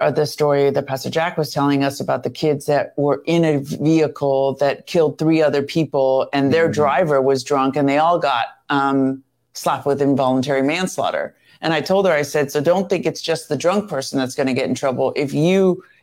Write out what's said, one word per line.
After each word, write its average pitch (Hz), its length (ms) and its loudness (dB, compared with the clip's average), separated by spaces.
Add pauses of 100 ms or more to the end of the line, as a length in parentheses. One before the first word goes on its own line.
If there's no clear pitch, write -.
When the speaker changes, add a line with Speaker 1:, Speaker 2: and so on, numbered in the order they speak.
Speaker 1:
uh, 151 80 2
the 151 160 0
story 143 440 2
that 143 160 -4
Pastor 135 240 -6
Jack 165 260 -2
was 156 160 -4
telling 143 320 0
us 139 160 -4
about 131 240 -4
the 127 60 -4
kids 147 360 -2
that 143 300 0
were 143 280 0
in 165 200 2
a 151 140 2
vehicle 143 960 0
that 139 340 -2
killed 151 280 2
three 160 240 2
other 143 220 2
people, 135 680 0
and 139 200 2
their 165 120 4
Speaker 2:
Mm-hmm. 156 80 0
Speaker 1:
driver 147 500 2
was 131 220 2
drunk, 135 320 0
and 139 120 2
they 139 100 2
all 170 200 2
got, 135 280 0 (220)
um, 135 540 0 (300)
slapped 147 340 -4
with 139 160 0
involuntary 135 600 0
manslaughter. 139 720 -4 (240)
And 160 120 -2
I 151 100 0
told 190 240 2
her, 175 60 4
I 147 100 2
said, 147 280 -2
"So 147 100 -2
don't 185 280 2
think 175 180 -2
it's - 140 -4
just - 280 -6
the 147 80 -2
drunk 196 320 0
person 135 300 -4
that's 127 160 -4
gonna 131 200 -2
get 123 140 -2
in 127 60 -2
trouble. 131 400 -2
If 143 180 -4
you, 180 520 2 (180)